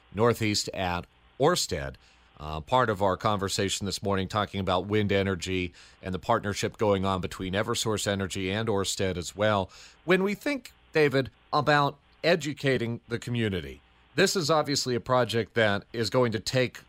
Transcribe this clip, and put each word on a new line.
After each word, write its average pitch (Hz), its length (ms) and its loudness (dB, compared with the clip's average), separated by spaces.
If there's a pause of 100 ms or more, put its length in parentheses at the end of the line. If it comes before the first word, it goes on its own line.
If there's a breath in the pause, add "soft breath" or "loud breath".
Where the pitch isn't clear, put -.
(140)
Northeast 107 580 2
at 90 320 -2 (340)
Ørsted. 78 560 0 (440 soft breath)
Uh, 78 220 -8
part 123 280 2
of 101 140 0
our 92 160 2
conversation 101 640 -2
this 92 180 -6
morning 98 240 0
talking 98 320 -4
about 92 280 0
wind 104 260 0
energy 92 600 -2 (280 loud breath)
and 92 120 -6
the 87 40 -6
partnership 101 600 -2
going 101 260 2
on 95 160 0
between 95 320 -6
Eversource 110 540 -2
Energy 98 440 -2
and 113 180 -2
Ørsted 95 500 -2
as - 180 -10
well. 104 340 2 (360 loud breath)
When 185 160 4
we 202 120 0
think, 277 380 -6 (220)
David, 139 360 2 (220)
about 147 440 2 (280)
educating 135 800 0
the 117 120 -6
community, 95 640 -4 (320)
this 185 200 4
is 165 160 0
obviously 143 440 0
a 117 60 -2
project 117 540 0
that 104 380 2
is 113 160 -2
going 123 240 2
to - 80 -2
take 127 480 -2